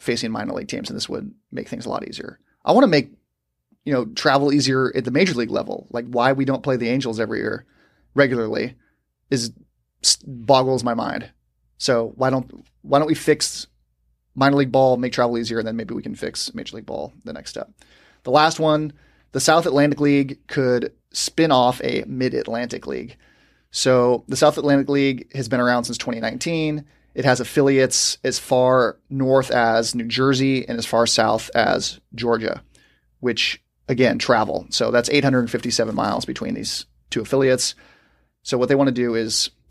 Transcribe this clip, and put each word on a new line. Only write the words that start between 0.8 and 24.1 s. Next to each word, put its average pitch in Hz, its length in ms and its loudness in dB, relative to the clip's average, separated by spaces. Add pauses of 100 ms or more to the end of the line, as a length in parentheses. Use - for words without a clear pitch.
and - 60 -10
this - 120 -8
would - 240 -10 (180)
make - 180 -10
things - 180 -12
a - 20 -6
lot - 180 -6
easier. - 320 -14 (260)
I - 80 4
wanna 262 160 6
make, 151 240 2 (720)
you 147 100 -2
know, 123 120 0
travel 139 460 2
easier 131 420 2
at 131 120 -2
the 123 40 -2
major 170 220 2
league 120 180 -2
level. - 400 -6
Like, 120 180 -8
why 123 240 2
we 135 120 0
don't 131 180 -2
play 131 140 0
the 117 140 -2
Angels 123 280 -4
every 110 200 -4
year - 260 -4 (500)
regularly 120 600 0 (560)
is, 117 220 -2 (500)
s-, - 240 2
boggles 131 580 2
my 120 100 -2
mind. - 360 -6 (480)
So 117 380 0
why 131 120 0
don't, 131 380 -4 (160)
why 139 160 2
don't 151 100 2
we 160 60 0
fix - 540 -2 (640)
minor 139 220 2
league 135 160 2
ball, 131 240 4
make 123 160 -4
travel 120 260 0
easier, 117 200 -4
and 113 80 -4
then 113 100 -6
maybe 113 180 -8
we - 80 -8
can - 140 -12
fix - 380 -8
major - 220 -14
league - 100 -18
ball - 260 -10 (120)
the 78 80 -12
next - 180 -16
step. - 200 -12 (540)
The 123 80 -6
last 151 260 4
one, 151 340 0 (400)
the 135 80 -4
South 160 240 4
Atlantic 147 360 2
League 143 380 2 (100)
could 123 440 0 (200)
spin - 400 0
off 127 300 4
a 117 240 -2
Mid-Atlantic 123 800 -4
League. 65 300 -10 (540)
So 123 560 2